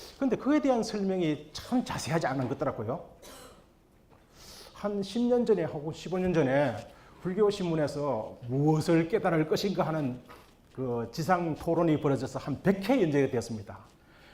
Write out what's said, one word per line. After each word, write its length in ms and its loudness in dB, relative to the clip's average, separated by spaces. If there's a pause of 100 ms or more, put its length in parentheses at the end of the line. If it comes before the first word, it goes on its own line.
(180)
근데 180 0
그에 240 2
대한 220 2
설명이 720 -2
참 320 -2
자세하지 400 -2
않은 220 -2
것 100 -4
같더라고요. 500 -4 (1700)
한 220 -2
십 260 -4
년 160 4
전에 200 4
하고 280 -6
십오 240 -6
년 160 2
전에 420 4 (460)
불교 300 2
신문에서 880 -2 (100)
무엇을 600 4
깨달을 380 2
것인가 400 0
하는 360 -2 (500)
그 400 -4
지상 420 0
토론이 460 2
벌어져서 380 0
한 240 -6
백 260 2
회 140 2
연재가 280 2
되었습니다. 480 -6 (560)